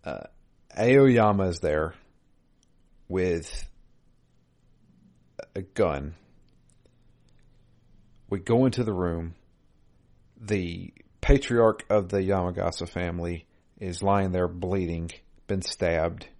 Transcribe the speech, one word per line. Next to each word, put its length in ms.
Uh, 200
Aoyama 720
is 120
there 340
with 560
a 80
gun. 520
We 120
go 260
into 180
the 80
room. 420
The 520
patriarch 680
of 200
the 100
Yamagasa 720
family 580
is 240
lying 300
there 160
bleeding, 640
been 160
stabbed. 640